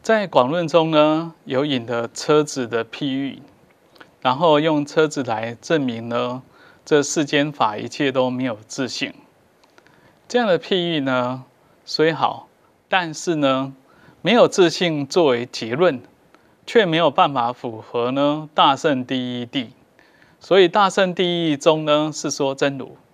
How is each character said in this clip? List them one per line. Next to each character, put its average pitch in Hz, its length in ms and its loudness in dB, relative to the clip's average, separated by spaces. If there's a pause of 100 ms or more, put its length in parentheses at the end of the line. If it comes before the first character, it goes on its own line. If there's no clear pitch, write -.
在 214 240 0
广 131 220 2
论 165 180 -2
中 160 240 2
呢， 156 440 2 (100)
有 131 200 -2
引 135 200 -4
的 117 240 -4
车 151 340 0
子 139 240 -6
的 113 180 -4
譬 - 220 -8
喻， 135 360 -6 (800)
然 127 160 0
后 151 240 4
用 151 240 0
车 156 220 2
子 147 160 -6
来 117 380 -4
证 165 200 0
明 117 280 -6
呢， 123 340 -4 (420)
这 147 180 2
世 151 220 -2
间 147 280 0
法 107 240 -2
一 117 120 -8
切 135 220 -2
都 127 200 0
没 127 140 -6
有 131 220 -6
自 131 220 -6
性。 - 240 -8 (1120)
这 - 120 -2
样 240 100 0
的 170 100 2
譬 190 180 -2
喻 170 240 -2
呢， 127 440 -2 (400)
虽 156 280 0
好， - 360 -4 (400)
但 180 240 -2
是 165 240 -4
呢， 135 380 0 (480)
没 175 100 2
有 220 160 6
自 175 220 4
性 156 360 -2
作 170 200 2
为 123 200 2
结 117 280 -8
论， 147 260 2 (680)
却 220 200 4
没 160 100 0
有 170 140 4
办 165 240 2
法 120 180 -2
符 113 300 -10
合 120 280 -2
呢 147 440 -2
大 151 220 4
乘 135 280 -2
第 131 120 -4
一 123 260 -6
义 120 40 -8
谛。 120 220 -6 (760)
所 180 160 4
以 190 80 8
大 196 220 2
乘 185 260 0
第 190 100 -2
一 170 280 0
义 143 60 0
中 156 260 2
呢， 151 300 2
是 151 160 -6
说 135 240 -2
真 139 240 -2
如。 117 180 -14 (180)